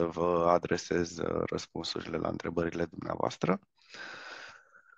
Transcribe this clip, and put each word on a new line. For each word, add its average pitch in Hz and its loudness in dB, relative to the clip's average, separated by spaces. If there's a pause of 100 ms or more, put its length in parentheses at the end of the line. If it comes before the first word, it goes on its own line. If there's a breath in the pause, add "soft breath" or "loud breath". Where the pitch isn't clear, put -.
vă 85 4
adresez, 85 2
uh, 82 0
răspunsurile 85 -4
la 82 0
întrebările 85 -2
dumneavoastră. - -2 (1400 loud breath)